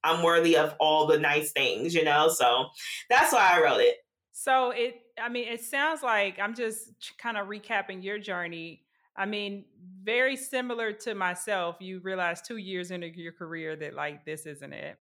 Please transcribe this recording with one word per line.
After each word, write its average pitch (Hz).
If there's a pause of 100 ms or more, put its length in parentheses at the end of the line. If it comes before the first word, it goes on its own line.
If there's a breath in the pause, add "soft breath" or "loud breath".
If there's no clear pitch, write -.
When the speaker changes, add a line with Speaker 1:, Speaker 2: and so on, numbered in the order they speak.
Speaker 1:
I'm 165
worthy 165
of 151
all 156
the 156
nice 151
things," 139
you 160
know? 151
So 131 (400 loud breath)
that's 269
why 202
I 170
wrote 147
it. 240 (340)
Speaker 2:
So 262
it, 240 (240)
I 233
mean, 240
it 233
sounds 294
like, 202
I'm 208
just 220
ch-, -
kinda 220
recapping 202
your 202
journey. 170 (360)
I 196
mean, 202 (380)
very 254
similar 247
to 214
myself, 180
you 185
realize 180
two -
years 185
into 175 (120)
your 170
career 160
that, 147
like, 147
this 156
isn't 143
it. -